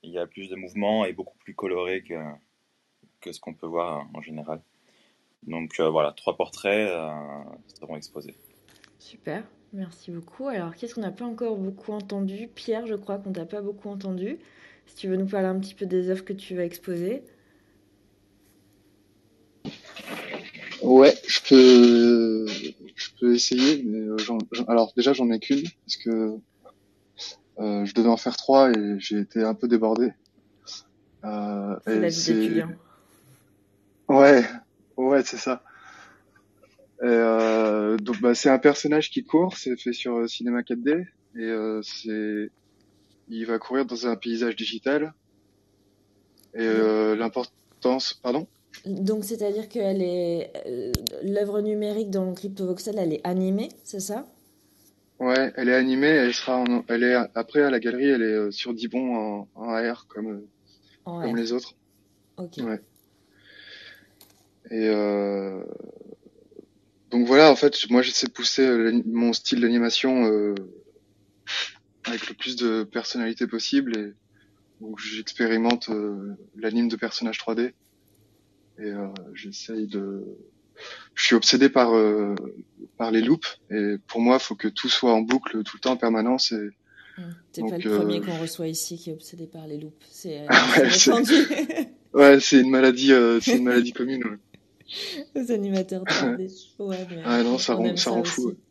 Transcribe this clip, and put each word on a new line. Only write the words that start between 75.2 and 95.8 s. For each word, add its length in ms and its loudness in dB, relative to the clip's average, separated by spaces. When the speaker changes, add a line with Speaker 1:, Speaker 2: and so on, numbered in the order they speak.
Speaker 3:
euh, 480 -6
l'anime 320 -2
de 80 -4
personnages 420 -6
trois 180 -6
D, 180 -4
et, 60 -16
euh, 240 -10
j'essaye 540 -10
de, 340 -8
je 100 -2
suis 100 4
obsédé 360 6
par, 260 4
euh, 400 2
par 120 -4
les 120 4
loops, 360 0
et 260 -2
pour 140 -6
moi, 180 6
faut 160 -6
que 140 -4
tout 200 -6
soit 240 2
en 100 4
boucle 420 0
tout 140 -14
le 20 -16
temps, 120 0
en 40 0
permanence, 560 0
et 160 -6
Speaker 2:
Hmm. 160 -14
T'es 120 -10
Speaker 3:
donc, 100 -4
Speaker 2:
pas 60 -6
le 200 -2
premier 200 0
Speaker 3:
euh, 60 -6
Speaker 2:
qu'on 140 -6
reçoit 300 -8
ici 280 -8
qui 140 -14
est 20 -8
obsédé 360 -16
par 180 -20
les 120 -12
loops. 300 -18
C'est, 340 -14
euh, 40 -12
Speaker 3:
<laughs> 320 4
Ouais, 100 6
Speaker 2:
c'est 20 2
Speaker 3:
c'est, 200 4
Speaker 2:
répandu. 800 2
<laughs> 160 -20
Speaker 3:
ouais, 240 10
c'est 220 6
une 100 4
maladie, 420 6
euh, 280 6
c'est 160 2
une 80 2
maladie 280 2
commune, 320 -4
ouais. 140 -8
Speaker 2:
<laughs> 480 -12
Les 160 -6
animateurs 540 -4